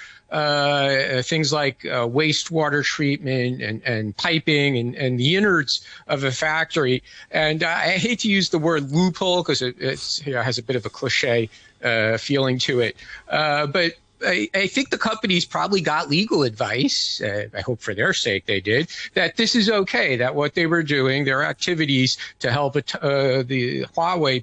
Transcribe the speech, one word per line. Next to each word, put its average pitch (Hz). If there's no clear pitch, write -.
uh, 143
things 156
like, 143
uh, 120
wastewater 147
treatment 131
and, 110
and 110
piping 151
and, 120
and 127
the 143
innards 190
of 139
a 135
factory. 156
And, 156
uh, 170
I 165
hate 220
to 226
use 196
the 175
word 151
loophole 180
'cause 139
it, 127
it's, -
you 139
know, 120
has 123
a 117
bit 127
of 113
a 110
cliche, 120
uh, 113
feeling 135
to 123
it. 110
Uh, 147
but 165
I, 202
I 196
think 269
the 240
companies 220
probably 180
got 151
legal 175
advice, 120
uh, 104
I 101
hope 117
for 107
their 139
sake 101
they 98
did, 113
that 180
this 226
is 226
okay, 196
that 123
what 147
they 170
were 165
doing, 139
their 135
activities 147
to 127
help 139
it, -
uh, 135
the 127
Huawei 160